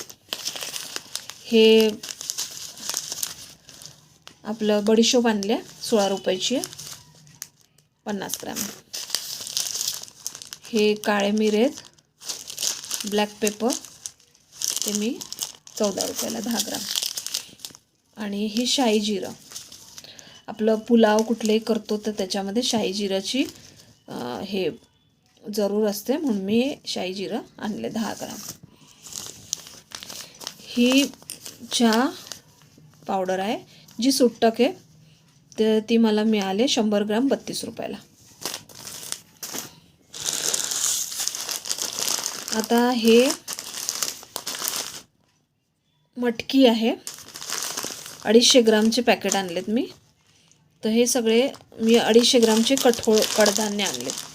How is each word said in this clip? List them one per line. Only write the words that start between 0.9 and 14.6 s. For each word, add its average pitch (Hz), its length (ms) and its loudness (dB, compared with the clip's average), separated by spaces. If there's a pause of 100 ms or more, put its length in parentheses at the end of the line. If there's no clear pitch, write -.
हे 220 460 6 (2500)
आपलं 208 400 0
बडीशोप 233 420 4
आणली 214 260 0
आहे, 349 100 -2 (200)
सोळा 202 260 2
रुपयाची 190 480 -2
आहे, - 80 -2 (1400)
पन्नास 202 380 -6
ग्रॅम. - 140 -8 (2250)
हे 214 220 2
काळे 208 360 -2
मिरे 214 260 2
आहेत, 247 140 4 (1400)
ब्लॅक 208 340 -2
पेपर, 220 280 -2 (1160)